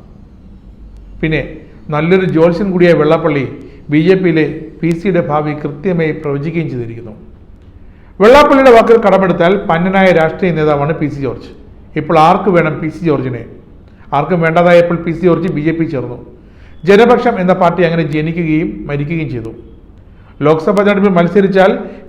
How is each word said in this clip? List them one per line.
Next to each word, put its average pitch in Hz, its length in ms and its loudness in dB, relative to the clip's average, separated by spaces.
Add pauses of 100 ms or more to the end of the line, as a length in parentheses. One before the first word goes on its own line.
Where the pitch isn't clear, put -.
(1200)
പിന്നെ 156 360 -6 (320)
നല്ലൊരു 170 360 0
ജ്യോത്സ്യൻ 170 460 0
കൂടിയായ 175 220 4
വെള്ളാപ്പള്ളി 151 640 -2 (320)
ബി 147 80 0
ജെ 175 180 2
പിയിലെ 160 460 -2 (200)
പി 165 80 -2
സിയുടെ 170 380 -2
ഭാവി 147 260 -4
കൃത്യമായി 156 580 -4
പ്രവചിക്കുകയും 151 580 -6
ചെയ്തിരിക്കുന്നു. 117 420 -10 (1080)
വെള്ളാപ്പള്ളിയുടെ 269 500 6
വാക്കുകൾ 226 300 6
കടമെടുത്താൽ 185 560 2
പന്നനായ 190 480 0
രാഷ്ട്രീയ 170 460 2
നേതാവാണ് 151 420 -2
പി 156 120 -4
സി 135 160 -8
ജോർജ്. 117 280 -8 (500)
ഇപ്പോൾ 156 200 0
ആർക്ക് 190 300 2
വേണം 156 300 0
പി 160 80 -6
സി 170 180 -8
ജോർജിനെ? 127 400 -4 (680)
ആർക്കും 160 280 -2
വേണ്ടാതായപ്പോൾ 175 540 4
പി 165 160 -6
സി 156 100 -6
ജോർജ് 165 320 0
ബി 147 80 -6
ജെ 160 100 -2
പി 165 140 -2
ചേർന്നു. 120 400 -8 (580)
ജനപക്ഷം 226 560 2
എന്ന 180 140 2
പാർട്ടി 180 300 0
അങ്ങനെ 165 200 0
ജനിക്കുകയും 156 840 -4
മരിക്കുകയും 147 420 -6
ചെയ്തു. 110 240 -10 (880)
ലോക്സഭാ 170 420 0
തെരഞ്ഞെടുപ്പിൽ 196 260 2
മത്സരിച്ചാൽ 185 720 2 (300)